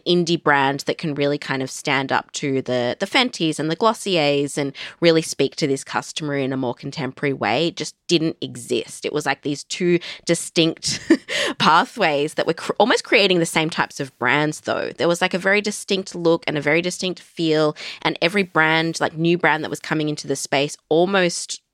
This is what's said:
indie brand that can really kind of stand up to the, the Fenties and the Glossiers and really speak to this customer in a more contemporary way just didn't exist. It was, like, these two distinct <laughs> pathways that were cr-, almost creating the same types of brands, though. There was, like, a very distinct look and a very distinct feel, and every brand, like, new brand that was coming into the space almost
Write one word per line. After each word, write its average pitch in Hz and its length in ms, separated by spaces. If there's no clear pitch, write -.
indie 170 340
brand 139 400
that - 180
can 151 160
really 143 240
kind 135 240
of 131 80
stand 135 420
up - 200
to 135 300
the, 123 380
the 190 60
Fenties 240 520
and 156 120
the 160 60
Glossiers 147 800
and 143 160
really 165 220
speak - 340
to 160 100
this 135 160
customer - 540
in 135 160
a 135 40
more 127 180
contemporary 139 580
way 123 400
just - 240
didn't 160 340
exist. 123 640
It - 80
was, 147 140
like, 139 160
these 143 220
two 175 340
distinct - 760
<laughs> - 240
pathways 156 760
that - 120
were 165 80
cr-, - 240
almost 254 260
creating 196 360
the 165 60
same 160 240
types - 280
of 135 200
brands, 147 420
though. - 360
There 147 120
was, 170 120
like, 185 140
a 180 40
very 196 220
distinct 202 540
look 165 320
and 147 100
a 143 60
very 151 180
distinct 180 400
feel, 156 560
and - 200
every 185 220
brand, 160 560
like, 151 160
new 170 200
brand 156 280
that - 60
was 160 100
coming 156 280
into 147 200
the 139 80
space 143 400
almost 180 760